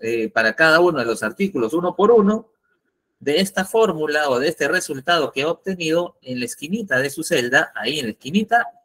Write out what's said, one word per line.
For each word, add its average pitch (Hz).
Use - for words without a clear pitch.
eh, 113
para 113
cada 160
uno 175
de 120
los 113
artículos 117
uno 170
por 208
uno, 220
de 147
esta -
fórmula 156
o 123
de 147
este -
resultado 156
que 135
he -
obtenido, 170
en 123
la 123
esquinita 190
de 139
su 156
celda, 139
ahí 131
en 123
la 107
esquinita, 220